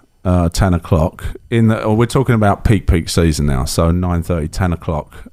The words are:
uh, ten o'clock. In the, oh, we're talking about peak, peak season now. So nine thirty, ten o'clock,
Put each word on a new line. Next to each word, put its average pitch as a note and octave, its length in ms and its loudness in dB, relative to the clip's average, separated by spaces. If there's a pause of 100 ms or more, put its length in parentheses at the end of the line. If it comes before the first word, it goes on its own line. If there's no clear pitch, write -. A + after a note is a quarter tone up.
(240)
uh, F2+ 240 2
ten F2+ 260 2
o'clock. - 500 -2 (260)
In A2+ 180 2
the, A2 140 0
oh, G#2+ 120 0
we're A#2 120 2
talking C3 280 0
about G#2 300 2
peak, G2 240 2
peak E2+ 200 0
season D2+ 380 2
now. C2 180 0
So E2 280 0
nine F2 300 -2
thirty, D#2+ 260 -4
ten F2+ 240 -2
o'clock, E2 420 -8 (180)